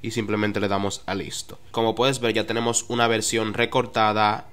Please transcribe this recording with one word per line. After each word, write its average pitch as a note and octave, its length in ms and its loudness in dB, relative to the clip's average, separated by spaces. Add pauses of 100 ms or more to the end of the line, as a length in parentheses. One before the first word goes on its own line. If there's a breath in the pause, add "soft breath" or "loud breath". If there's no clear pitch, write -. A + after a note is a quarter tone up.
Y A2+ 80 -6
simplemente G#2+ 480 0
le G2+ 80 0
damos G2 400 -2
a F#2+ 80 -4
listo. - 440 -10 (120)
Como A2+ 240 2
puedes B2+ 240 2
ver, A#2 140 0
ya A2 120 0
tenemos A#2 420 0
una A#2+ 200 2
versión A2 480 0
recortada A2 960 2